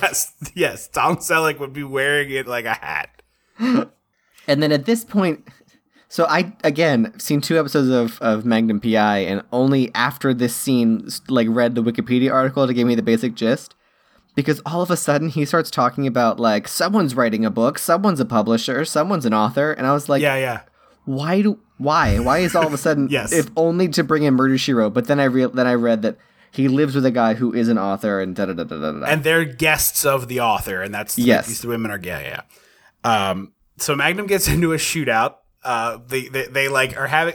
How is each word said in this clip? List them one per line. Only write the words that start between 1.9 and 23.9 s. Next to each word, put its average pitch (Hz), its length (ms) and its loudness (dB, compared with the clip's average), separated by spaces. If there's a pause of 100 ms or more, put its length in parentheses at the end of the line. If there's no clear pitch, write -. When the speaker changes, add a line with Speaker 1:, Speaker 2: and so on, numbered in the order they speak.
Speaker 1:
it 131 160 -4
like 120 180 -6
a 113 80 -2
hat. - 480 -8 (360)
Speaker 2:
<gasps> 247 340 -2 (580)
And 147 140 2
then 151 80 2
at 143 140 0
this 226 180 0
point, 180 420 -2 (600)
so - 180 0
I, 175 280 0 (100)
again, 147 560 2
seen 143 220 0
two 160 180 2
episodes 143 300 2
of, 120 320 0
of 110 240 0
Magnum 113 340 2
P 110 160 0
I, 104 240 4
and 98 320 -2
only 131 420 2
after 131 400 0
this 120 220 0
scene, 117 520 2
s-, - 200 -12
like, 123 220 0
read 117 260 2
the 120 80 0
Wikipedia 123 480 0
article 135 340 2
to 127 80 -2
give 120 140 2
me 120 80 2
the 113 60 0
basic 113 340 0
gist. - 400 -2 (600)
Because 143 300 0
all 170 160 -4
of 180 100 -2
a 175 60 2
sudden, 147 320 0
he 151 160 -2
starts 160 240 0
talking 135 380 0
about, 117 320 2
like, 107 280 2
someone's 175 480 0
writing 113 280 0
a 110 60 2
book, 113 280 0
someone's 180 420 2
a 127 60 2
publisher, 117 600 0
someone's 160 400 -2
an 110 80 2
author, 110 400 2
and 127 120 -4
I 135 80 2
was 143 140 -2
like, 143 140 2
Speaker 1:
Yeah, 143 160 0
yeah. 127 240 -4 (440)
Speaker 2:
"Why 147 360 0
do, 208 180 0 (180)
why? 135 420 2
Why 127 200 2
is 180 160 0
all 165 120 4
of 151 60 -2
a 143 40 -4
sudden, 143 300 0
Speaker 1:
<laughs> 135 40 -4
Yes. 120 220 -2
Speaker 2:
if 160 240 2
only 170 320 2
to 160 140 0